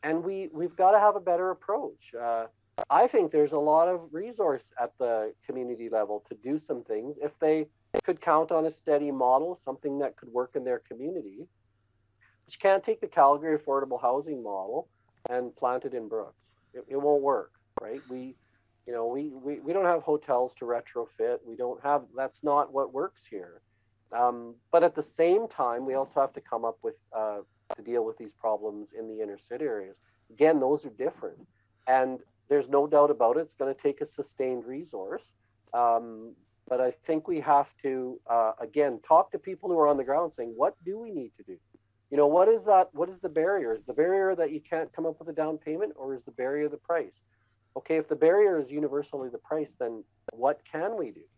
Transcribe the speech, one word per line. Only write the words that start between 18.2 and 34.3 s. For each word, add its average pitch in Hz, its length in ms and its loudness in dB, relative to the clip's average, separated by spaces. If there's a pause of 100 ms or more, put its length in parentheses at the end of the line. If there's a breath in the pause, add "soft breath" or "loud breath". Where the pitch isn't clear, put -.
you 123 80 -10
know, 117 140 -4
we, 139 220 -4
we, 135 320 -10
we 160 120 -6
don't 190 120 0
have 175 180 2
hotels 135 560 0
to 131 60 -10
retrofit. 120 840 -4
We 113 80 -14
don't 123 300 -6
have, 143 180 0 (140)
that's 131 260 -8
not 147 300 2
what 135 200 -2
works 151 380 -8
here. 90 300 -14 (520)
Um, 120 440 -2 (160)
but 170 100 6
at 170 140 2
the 151 80 -4
same 180 420 2
time, 123 400 -2
we 131 80 -2
also 135 260 -2
have - 120 2
to - 80 -12
come 117 240 -6
up 113 180 -4
with, 113 140 -6 (200)
uh, 107 220 -4 (380)
to 113 60 -20
deal 117 220 -2
with 110 140 -8
these 107 140 -16
problems 104 560 -4 (100)
in 113 80 -10
the 110 160 -8
inner 101 160 -8
city 120 280 -8
areas. 101 320 -8 (340)
Again, 151 260 6
those 139 260 2
are 143 60 -10
different. - 560 -8 (400)
And 131 320 2 (300)
there's 139 200 2
no 143 200 4
doubt 147 240 6
about 123 240 2
it, 165 60 0
it's 151 120 -10
gonna 135 180 -4
take 143 280 -2
a 147 60 -6
sustained 127 600 -6